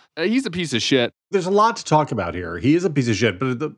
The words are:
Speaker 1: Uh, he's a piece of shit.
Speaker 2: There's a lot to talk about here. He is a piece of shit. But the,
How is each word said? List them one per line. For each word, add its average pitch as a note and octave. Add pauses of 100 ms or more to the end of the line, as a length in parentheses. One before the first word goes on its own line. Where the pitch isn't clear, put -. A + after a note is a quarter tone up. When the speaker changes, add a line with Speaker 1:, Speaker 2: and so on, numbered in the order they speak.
(160)
Speaker 1:
Uh, D#3+
he's A#3+
a A3
piece E3+
of A2
shit. B2 (180)
Speaker 2:
There's F3+
a F#3
lot G#3+
to -
talk D#3
about F2+
here. E2+
He B2+
is F3
a F#3+
piece C#3
of G#2+
shit. F#2+
But B2+
the, D3+